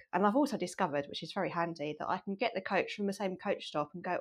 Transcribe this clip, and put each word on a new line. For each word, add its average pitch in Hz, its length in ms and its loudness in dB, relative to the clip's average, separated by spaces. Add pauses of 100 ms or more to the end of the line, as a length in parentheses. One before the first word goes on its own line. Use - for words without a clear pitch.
(120)
And 185 140 4
I've 208 100 6
also 277 200 4
discovered, 165 520 0
which - 140 -10
is 160 100 -8
very 185 180 0
handy, 165 480 -2
that - 100 -6
I 185 100 0
can 196 180 -4
get 233 180 0
the - 60 -2
coach - 340 0
from 202 120 -2
the 196 60 2
same 190 240 -2
coach - 300 -2
stop 147 280 -2
and 175 100 -10
go 180 160 -2